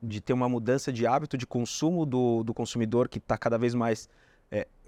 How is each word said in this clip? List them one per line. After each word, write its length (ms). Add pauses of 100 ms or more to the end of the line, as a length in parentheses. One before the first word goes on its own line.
de 180
ter 140
uma 140
mudança 440
de 140
hábito 320
de 80
consumo 580
do, 380
do 100
consumidor 560
que 100
tá 200
cada 180
vez 180
mais, 360 (400)
é, 160 (220)